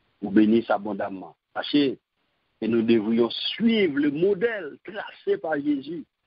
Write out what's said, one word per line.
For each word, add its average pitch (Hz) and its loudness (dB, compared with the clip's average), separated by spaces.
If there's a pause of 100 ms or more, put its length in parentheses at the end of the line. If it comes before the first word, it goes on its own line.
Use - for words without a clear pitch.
(220)
ou 101 -6
benis 107 4
abondanman. 98 -6 (160)
Paske 135 -2 (640)
Et 117 -2
nous 113 2
devrions 113 4
suivre 202 0
le 147 0
modèle 180 -2
tracé 196 -6
par 156 -4
Jésus. 147 -4 (220)